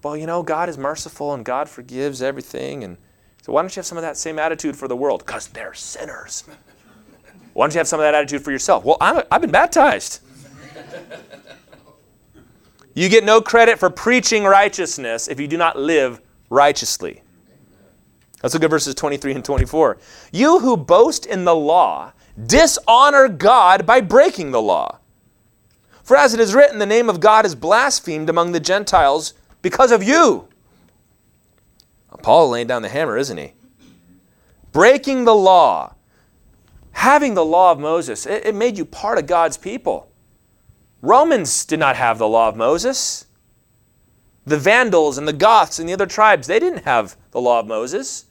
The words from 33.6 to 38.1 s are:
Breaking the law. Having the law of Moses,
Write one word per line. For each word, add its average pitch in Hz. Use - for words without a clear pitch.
Breaking 262
the 226
law. 170
Having 277
the 175
law 175
of 143
Moses, 151